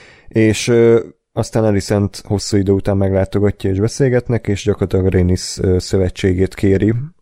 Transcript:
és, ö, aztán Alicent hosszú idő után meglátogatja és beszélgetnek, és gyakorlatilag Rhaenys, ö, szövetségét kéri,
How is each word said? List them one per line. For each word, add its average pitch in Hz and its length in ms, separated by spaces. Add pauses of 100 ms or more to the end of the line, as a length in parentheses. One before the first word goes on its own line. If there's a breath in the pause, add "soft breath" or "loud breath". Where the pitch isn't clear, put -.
(280 loud breath)
és, 110 400
ö, 117 320 (320)
aztán 113 320
Alicent 101 640
hosszú 104 300
idő 98 160
után 98 240
meglátogatja 98 720
és 95 80
beszélgetnek, 120 680
és 101 160
gyakorlatilag 95 480
Rhaenys, 90 460
ö, 92 200
szövetségét 92 760
kéri, 101 400 (280)